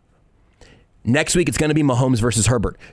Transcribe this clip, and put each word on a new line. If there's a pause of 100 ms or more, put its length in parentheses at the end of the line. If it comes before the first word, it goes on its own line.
(1040)
Next
week,
it's
gonna
be
Mahomes
versus
Herbert. (140)